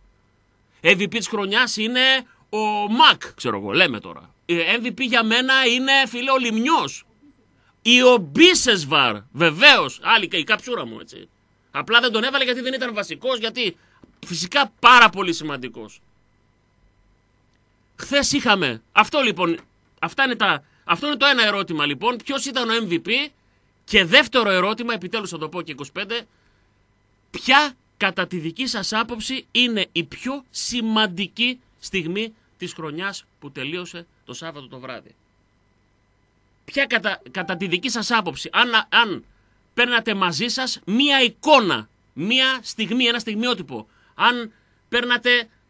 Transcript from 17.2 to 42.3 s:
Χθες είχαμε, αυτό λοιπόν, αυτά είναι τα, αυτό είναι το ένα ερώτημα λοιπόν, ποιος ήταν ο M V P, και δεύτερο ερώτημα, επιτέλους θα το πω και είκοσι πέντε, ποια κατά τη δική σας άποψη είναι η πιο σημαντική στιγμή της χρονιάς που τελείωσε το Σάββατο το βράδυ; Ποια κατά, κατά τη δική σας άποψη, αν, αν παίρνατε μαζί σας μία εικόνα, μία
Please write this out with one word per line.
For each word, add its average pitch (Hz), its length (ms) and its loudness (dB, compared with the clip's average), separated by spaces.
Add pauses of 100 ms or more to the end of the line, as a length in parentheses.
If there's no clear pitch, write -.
Χθες - 360 -2
είχαμε, 185 500 0 (100)
αυτό 214 280 2
λοιπόν, 180 400 0 (400)
αυτά 170 240 -2
είναι 247 120 0
τα, 175 280 0 (200)
αυτό 180 240 -2
είναι 294 80 -2
το 247 100 2
ένα 247 200 4
ερώτημα 180 400 0
λοιπόν, 190 320 0
ποιος 277 280 -6
ήταν 247 240 -2
ο 226 40 0
M 220 180 -2
V 170 160 0
P, - 20 -4 (760)
και 196 200 4
δεύτερο 247 440 4
ερώτημα, 220 440 0
επιτέλους 185 360 -6
θα 170 80 -10
το 151 120 -8
πω 175 120 -8
και 160 100 -14
είκοσι 131 200 -14
πέντε, 220 360 -8 (1040)
ποια 277 420 2 (240)
κατά 180 300 -2
τη 185 100 -10
δική 165 300 -8
σας 220 260 -6
άποψη 226 580 -6
είναι 226 400 0
η 170 120 -4
πιο 254 460 -10
σημαντική 220 1120 -2 (200)
στιγμή 196 540 -6 (240)
της 180 160 -12
χρονιάς 170 520 -10 (140)
που 143 120 -18
τελείωσε 170 540 -10 (200)
το 123 80 -16
Σάββατο 147 340 -14
το 127 120 -18
βράδυ; 123 360 -16 (1500)
Ποια 277 200 -2
κατά, 214 360 -2 (100)
κατά 180 260 -6
τη 190 100 -6
δική 180 220 -2
σας 220 220 -4
άποψη, 180 420 -2
αν, - 160 2 (200)
αν 208 360 2 (480)
παίρνατε 240 400 0
μαζί 185 340 -2
σας 254 380 -6
μία 269 360 2
εικόνα, 214 680 2 (240)
μία 262 500 0